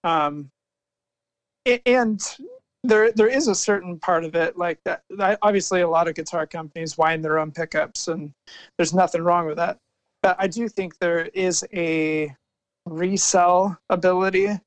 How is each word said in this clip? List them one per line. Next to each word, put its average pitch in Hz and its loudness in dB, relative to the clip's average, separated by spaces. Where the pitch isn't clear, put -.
Um, 147 -2
a-, 247 2
and 233 2
there, 220 4
there 214 4
is 269 0
a 202 2
certain 180 -2
part 165 0
of 160 -10
it, 165 0
like, 175 -4
that, - -6
that 196 0
obviously 190 2
a 175 2
lot 165 2
of 151 -6
guitar 160 -6
companies 160 -12
wind 160 2
their 156 0
own 156 -4
pickups, 156 -4
and 151 -6
there's 160 0
nothing 175 2
wrong 175 2
with 151 -6
that. 170 -2
But 185 4
I 190 0
do 226 -4
think 190 -8
there 170 0
is 185 -2
a 156 -2
resell 180 2
ability 185 2